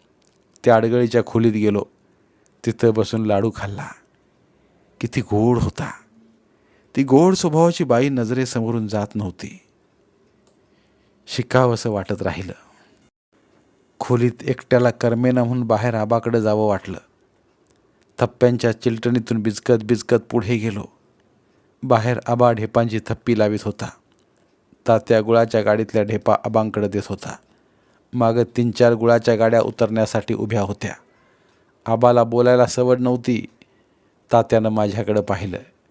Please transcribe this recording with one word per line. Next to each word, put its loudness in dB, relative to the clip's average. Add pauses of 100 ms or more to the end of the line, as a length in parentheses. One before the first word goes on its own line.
(640)
त्या 6
आडगळीच्या 2
खोलीत 2
गेलो. 0 (840)
तिथं 2
बसून -2
लाडू 0
खाल्ला. -12 (1120)
किती -6
गोड 0
होता. -4 (1040)
ती 0
गोड 6
स्वभावाची 2
बाई 2
नजरेसमोरून -4
जात -4
नव्हती. -10 (1700)
शिकावंसं 0
वाटत -6
राहिलं. -6 (1500)
खोलीत 0
एकट्याला 0
करमेना 0
म्हणून -4
बाहेर 0
आबाकडे 0
जावं 0
वाटलं. -6 (1200)
थप्प्यांच्या 0
चिलटणीतून -2
बिचकत -2
बिचकत 0 (140)
पुढे -2
गेलो. -6 (960)
बाहेर 0
आबा 4
ढेपांची -2
थप्पी -2
लावीत 2
होता. -8 (960)
तात्या 2
गुळाच्या 2
गाडीतल्या 0
ढेपा 0
आबांकडे -2
देत -4
होता. -12 (760)
मागं 2 (140)
तीन 0
चार 4
गुळाच्या 2
गाड्या 4
उतरण्यासाठी -2
उभ्या -4
होत्या. -8 (920)
आबाला 4
बोलायला 2
सवड 0
नव्हती. -2 (840)
तात्यानं 2
माझ्याकडं -2
पाहिलं. -6 (320)